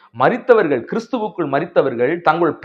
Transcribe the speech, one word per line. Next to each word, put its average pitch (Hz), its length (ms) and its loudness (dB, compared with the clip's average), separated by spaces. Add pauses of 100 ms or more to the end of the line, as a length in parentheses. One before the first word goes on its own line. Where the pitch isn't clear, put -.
(200)
மரித்தவர்கள், 175 680 2
கிறிஸ்துவுக்குள் 214 640 -6
மரித்தவர்கள் 139 720 0
தங்கள் 165 440 0